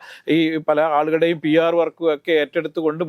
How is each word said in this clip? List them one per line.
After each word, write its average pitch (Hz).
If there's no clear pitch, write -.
ഈ -
പല 151
ആളുകളുടെയും 160
പി 151
ആർ 165
വർക്കും 165
ഒക്കെ 156
ഏറ്റെടുത്തുകൊണ്ട് 160